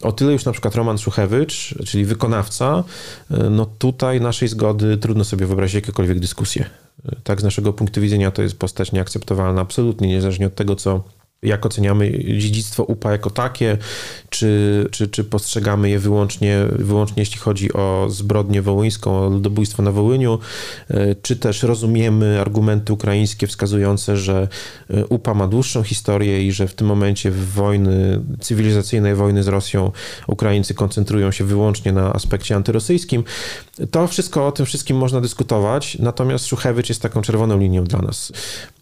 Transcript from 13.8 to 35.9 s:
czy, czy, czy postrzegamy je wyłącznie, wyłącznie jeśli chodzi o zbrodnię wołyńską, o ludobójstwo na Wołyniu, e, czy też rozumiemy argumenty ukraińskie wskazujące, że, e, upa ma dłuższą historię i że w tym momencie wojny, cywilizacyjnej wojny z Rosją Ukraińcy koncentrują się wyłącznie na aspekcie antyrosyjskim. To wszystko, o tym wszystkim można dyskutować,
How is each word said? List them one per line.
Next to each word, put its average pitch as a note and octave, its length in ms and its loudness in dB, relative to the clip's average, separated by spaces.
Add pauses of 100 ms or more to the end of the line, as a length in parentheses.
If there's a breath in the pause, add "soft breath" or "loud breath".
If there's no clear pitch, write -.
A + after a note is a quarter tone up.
czy, G#2 640 2
czy, G#2 160 -2
czy G#2+ 160 -2
postrzegamy G#2 680 0
je G2+ 100 2
wyłącznie, G2+ 720 2
wyłącznie G#2 500 0
jeśli - 160 -4
chodzi G2 360 -2
o G2 360 0
zbrodnię G2+ 520 0
wołyńską, G2+ 560 0
o F#2+ 120 2
ludobójstwo G2+ 540 0
na G2+ 80 2
Wołyniu, A2+ 480 2 (500 loud breath)
e, G2+ 260 2
czy A#2+ 200 -2
też A2 280 -2
rozumiemy A2 800 2
argumenty G#2+ 520 2
ukraińskie G#2 540 0
wskazujące, G2+ 720 0
że, F#2+ 300 0 (420 loud breath)
e, G2+ 160 0
upa A#2+ 280 0
ma G2+ 140 2
dłuższą A#2 360 0
historię G2+ 640 0
i G2 40 0
że G2 160 0
w F#2+ 60 -6
tym G#2+ 140 0
momencie G2+ 440 2
wojny, F#2+ 880 2 (180)
cywilizacyjnej G#2 760 2
wojny G2+ 280 2
z G2 40 0
Rosją F#2+ 440 0 (360 loud breath)
Ukraińcy G2+ 460 0
koncentrują G2+ 580 0
się G2 120 -2
wyłącznie G2+ 480 2
na F#2+ 220 2
aspekcie G2+ 420 -2
antyrosyjskim. A#2 680 0 (680 loud breath)
To E3+ 160 2
wszystko, D#3+ 400 0
o C#3 40 0
tym C#3 140 0
wszystkim - 320 -2
można C3 240 0
dyskutować, A#2+ 800 0